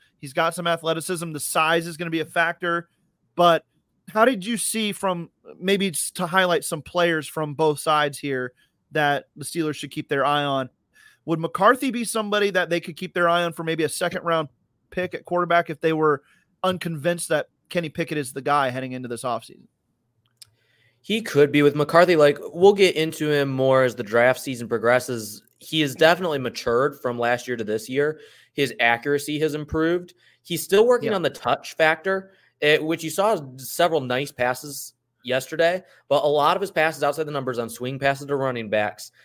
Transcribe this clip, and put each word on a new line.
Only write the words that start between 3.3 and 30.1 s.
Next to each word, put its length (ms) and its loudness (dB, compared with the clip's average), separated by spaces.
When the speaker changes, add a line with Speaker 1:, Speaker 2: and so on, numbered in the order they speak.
Speaker 1:
But 300 4
how 160 4
did 220 -2
you 100 -4
see 360 -4
from, 380 -4
maybe 320 0
just 260 -8
to 100 -4
highlight 380 2
some 160 -6
players 460 0
from 280 -6
both 260 0
sides 380 0
here 340 -6
that 340 0
the 80 -12
Steelers 300 -4
should 160 -12
keep 180 -10
their 160 0
eye 200 2
on? 260 -2
Would 160 -2
McCarthy 500 2
be 140 -4
somebody 460 0
that 200 0
they 100 0
could 160 -12
keep 180 -10
their 140 2
eye 140 4
on 100 -2
for 120 -8
maybe 200 -2
a 40 0
second 340 -4
round 260 -2
pick 240 -6
at 100 -12
quarterback 460 0
if 100 -10
they 120 2
were 300 2
unconvinced 680 -4
that 180 0
Kenny 200 -4
Pickett 280 -6
is 160 -6
the 80 -10
guy 300 2
heading 220 -8
into 160 -10
this 160 -8
offseason? 420 -8
Speaker 2:
He 220 -2
could 300 4
be 100 6
with 140 6
McCarthy. 400 6
Like, 220 6
we'll 220 6
get 220 4
into 340 -2
him 180 2
more 360 4
as 100 0
the 80 -6
draft 380 4
season 280 -8
progresses. 720 0
He 220 -4
has 140 -2
definitely 440 2
matured 600 -2
from 180 -4
last 300 0
year 80 -4
to 80 -6
this 240 -4
year. 320 -2
His 260 -2
accuracy 600 0
has 140 -2
improved. 600 -4